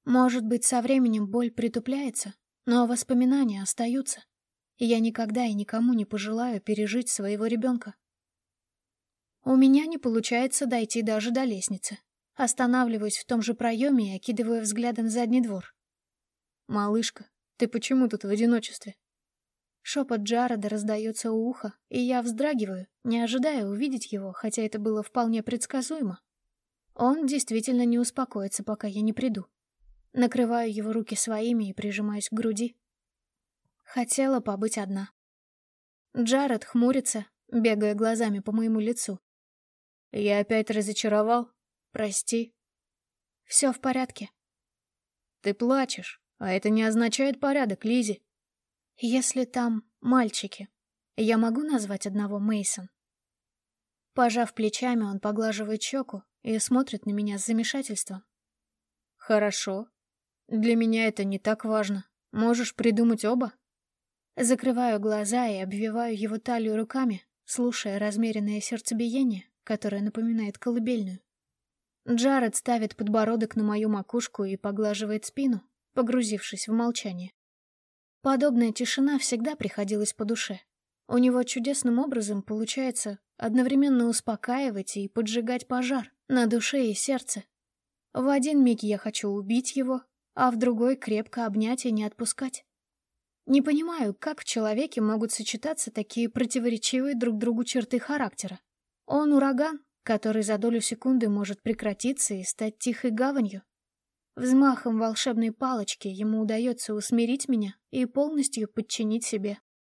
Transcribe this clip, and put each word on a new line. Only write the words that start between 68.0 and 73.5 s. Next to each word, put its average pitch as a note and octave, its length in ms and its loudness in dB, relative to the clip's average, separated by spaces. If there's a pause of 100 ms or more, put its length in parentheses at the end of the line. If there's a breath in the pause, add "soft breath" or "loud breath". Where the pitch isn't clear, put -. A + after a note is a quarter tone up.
сердцебиение, A#3 880 -2 (140)
которое G#3 380 -4
напоминает A3 560 -2
колыбельную. A3+ 640 -2 (840)
Джаред A#3+ 480 2
ставит A3+ 400 -2
подбородок A3 600 0